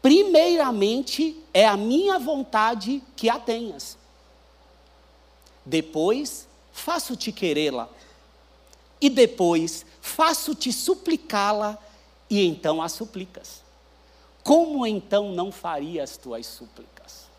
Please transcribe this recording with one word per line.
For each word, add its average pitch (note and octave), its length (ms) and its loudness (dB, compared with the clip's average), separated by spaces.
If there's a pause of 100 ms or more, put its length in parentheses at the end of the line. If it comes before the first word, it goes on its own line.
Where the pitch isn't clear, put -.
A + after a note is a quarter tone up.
Primeiramente, D4+ 1400 4 (120)
é G3+ 120 6
a G3+ 120 4
minha D#4+ 420 0
vontade A#3+ 800 -2 (140)
que A3 140 0
a A#3+ 100 0
tenhas. A3+ 580 -8 (1700)
Depois, D#3+ 800 -2 (280)
faço-te C#4 580 -6
querê-la. D3 560 -2 (1120)
E C#4+ 100 6
depois, F3 760 2 (160)
faço-te D#4 720 0
suplicá-la, G#3+ 1040 -2 (520)
e G3+ 160 2
então D#3+ 360 -2
a E3 80 -6
suplicas. - 720 -14 (840)
Como D4+ 420 4
então G3+ 460 -2
não F#3 220 -6
faria D#3+ 500 -8
as - 140 -14
tuas A#2 300 -12
súplicas?' - 800 -20 (120)